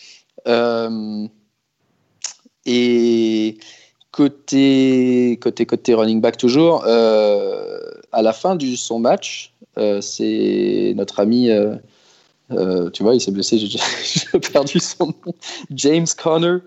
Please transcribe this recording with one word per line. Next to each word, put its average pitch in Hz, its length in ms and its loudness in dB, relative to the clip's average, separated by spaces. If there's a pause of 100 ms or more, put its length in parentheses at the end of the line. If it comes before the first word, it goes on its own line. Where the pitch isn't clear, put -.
(460)
Euh, 113 800 -2 (1400)
et 117 920 2 (540)
côté, 131 1300 2
côté, 117 240 -2
côté - 300 0
running 110 260 2
back 117 160 0
toujours, 151 500 4
euh, 104 920 2 (340)
à 113 80 0
la 110 140 2
fin 185 220 -2
de 143 180 -4
son 117 240 -6
match, - 560 -2 (240)
euh, 104 240 0
c'est 101 920 -2
notre 101 240 -4
ami, 117 300 2
euh, 107 260 2 (760)
euh, 92 400 -2
tu - 140 -6
vois, 117 100 4
il 117 80 2
s'est - 80 -6
blessé, 98 280 -2
j'ai, 107 100 -4
<laughs> 110 100 -8 (260)
j'ai - 340 -2
perdu 147 420 0
son - 260 -6
nom, - 280 -10 (360)
James 151 360 0 (140)
Conner, 170 460 0